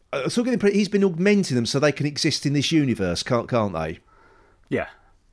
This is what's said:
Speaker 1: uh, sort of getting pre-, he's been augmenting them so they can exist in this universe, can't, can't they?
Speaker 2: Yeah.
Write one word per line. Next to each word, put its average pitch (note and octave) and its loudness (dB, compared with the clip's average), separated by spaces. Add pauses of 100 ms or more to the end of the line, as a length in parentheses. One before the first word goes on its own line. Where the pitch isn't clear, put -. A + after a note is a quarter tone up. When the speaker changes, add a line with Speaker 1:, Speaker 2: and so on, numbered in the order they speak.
(120)
Speaker 1:
uh, C#3 -4
sort G3 0
of A#3+ 0
getting A#3+ 0
pre-, G3+ 2
he's G3+ 0
been G3+ 2
augmenting F#3 2
them A#2+ 0
so C#3+ -2
they D3 4
can C#3+ -4
exist D3+ -2
in C#3 0
this C#3+ 0
universe, G#2+ 2
can't, A#2+ -2
can't G#2+ 0
they? D#2+ -6 (720)
Speaker 2:
Yeah. A2+ -2 (460)